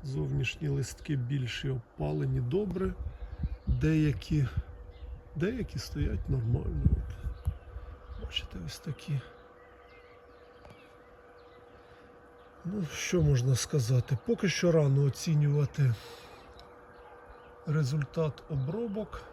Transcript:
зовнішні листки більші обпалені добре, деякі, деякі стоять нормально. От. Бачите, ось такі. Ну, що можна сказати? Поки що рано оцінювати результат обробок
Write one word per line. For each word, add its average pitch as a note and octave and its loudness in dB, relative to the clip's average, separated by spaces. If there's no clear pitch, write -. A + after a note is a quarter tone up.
зовнішні C#3 -2
листки C#3 -2
більші C3 -2
обпалені C3+ -2
добре, F#3 0
деякі, D3 4
деякі F#3 -2
стоять - -2
нормально. A#2+ 0
От. - 0
Бачите, - -6
ось - -10
такі. C#3+ -4
Ну, F#3+ -2
що - 0
можна C3+ 4
сказати? B2+ 2
Поки A3+ 2
що F3 4
рано C#3+ 6
оцінювати D3 4
результат D3+ 0
обробок G3 -4